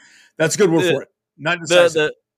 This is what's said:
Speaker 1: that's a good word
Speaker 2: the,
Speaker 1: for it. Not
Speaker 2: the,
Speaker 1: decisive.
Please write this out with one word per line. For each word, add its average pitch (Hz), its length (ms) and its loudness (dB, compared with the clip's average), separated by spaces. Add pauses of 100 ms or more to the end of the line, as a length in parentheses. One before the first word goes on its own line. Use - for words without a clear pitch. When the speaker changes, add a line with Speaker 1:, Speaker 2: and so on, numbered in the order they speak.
(380)
Speaker 1:
that's 160 180 -2
a - 20 -4
good 196 140 2
word 165 120 0
Speaker 2:
the, 175 100 0
Speaker 1:
for 135 100 -4
it. - 60 -20 (280)
Not 165 240 -6
Speaker 2:
the, 160 60 -12
Speaker 1:
decisive. 160 440 2 (260)